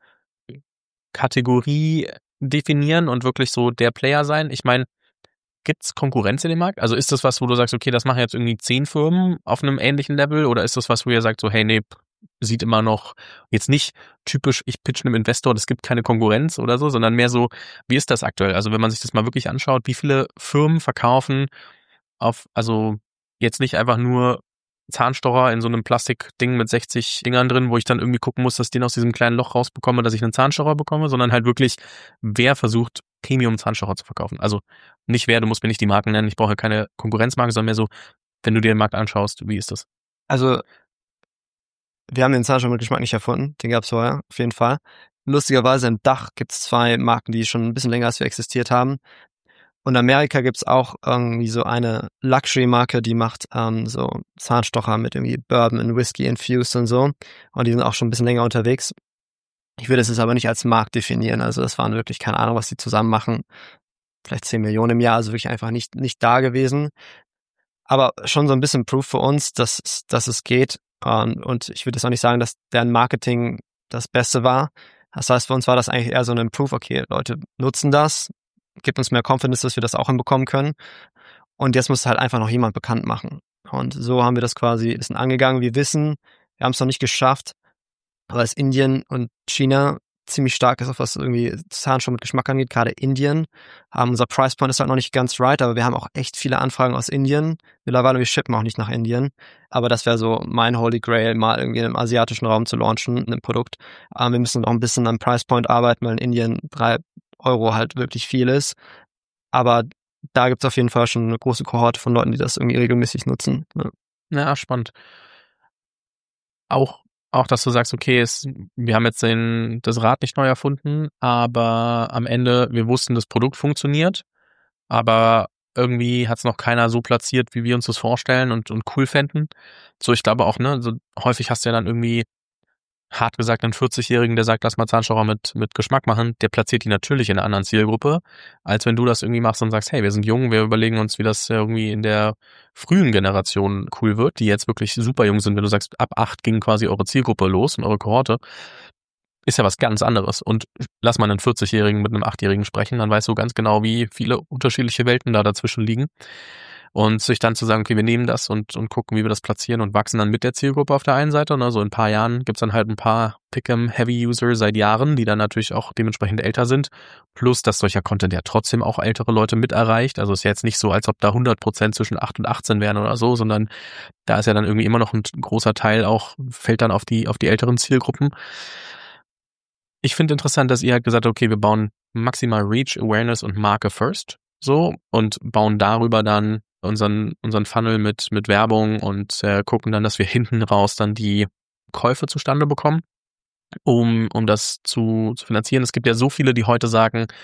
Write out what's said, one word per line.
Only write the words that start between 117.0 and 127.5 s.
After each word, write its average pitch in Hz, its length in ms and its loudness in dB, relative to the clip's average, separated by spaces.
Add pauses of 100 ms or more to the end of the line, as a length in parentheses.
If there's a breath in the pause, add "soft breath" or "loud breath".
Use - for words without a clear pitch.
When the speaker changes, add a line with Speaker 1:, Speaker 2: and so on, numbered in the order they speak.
Speaker 1:
auch, 127 140 2
dass - 180 0
du 131 60 0
sagst, 120 240 0
okay, 123 260 2
es, - 260 -2 (300)
wir 117 200 0
haben 117 100 4
jetzt 113 160 -2
den, 117 640 0
das 117 180 -2
Rad 117 200 2
nicht - 140 -6
neu 139 120 2
erfunden, 147 600 -2 (100)
aber 120 920 0
am 117 140 -2
Ende, 123 460 2
wir 117 160 0
wussten, 127 280 0
das 113 100 -2
Produkt 123 300 0
funktioniert, 147 680 0 (680)
aber 113 580 6 (280)
irgendwie 123 520 2
hat's 117 160 -4
noch 117 140 0
keiner 120 320 2
so 117 120 2
platziert, 123 520 0